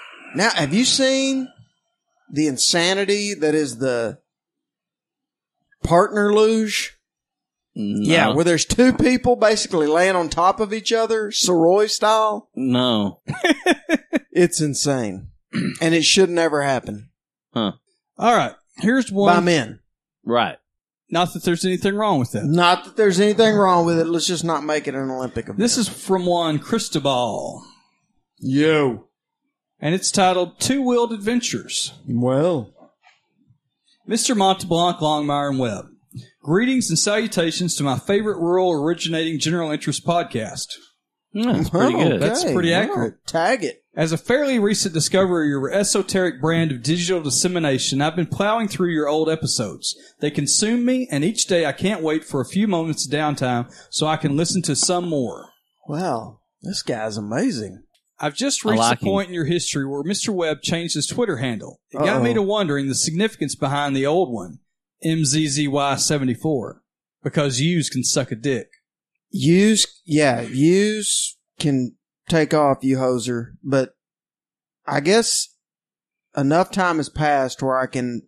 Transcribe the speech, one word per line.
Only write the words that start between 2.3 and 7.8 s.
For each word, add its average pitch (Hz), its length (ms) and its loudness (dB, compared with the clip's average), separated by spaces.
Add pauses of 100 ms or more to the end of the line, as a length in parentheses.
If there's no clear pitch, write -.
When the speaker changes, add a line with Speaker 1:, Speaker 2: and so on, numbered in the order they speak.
Speaker 1:
the 151 180 0
insanity 190 880 0
that 151 200 0
is 135 240 -2
the 120 400 -2 (1600)
partner 208 520 2
luge? 220 640 2 (760)
Speaker 2:
No. 104 380 -2